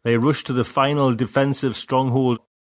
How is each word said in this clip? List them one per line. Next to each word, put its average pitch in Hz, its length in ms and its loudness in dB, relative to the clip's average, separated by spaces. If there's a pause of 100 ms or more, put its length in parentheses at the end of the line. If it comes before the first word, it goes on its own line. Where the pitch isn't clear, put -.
they 117 140 2
rush 135 260 0
to - 80 -6
the 123 100 0
final 139 520 0
defensive 131 600 -2
stronghold, 131 640 0 (200)